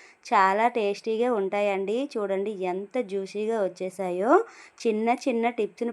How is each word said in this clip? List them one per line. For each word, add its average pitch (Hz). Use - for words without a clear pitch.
చాలా 202
టేస్టీగా 220
ఉంటాయండి. 196
చూడండి 196
ఎంత 196
జ్యూసీగా 202
వచ్చేసాయో. 185
చిన్న 226
చిన్న 233
టిప్స్ని 226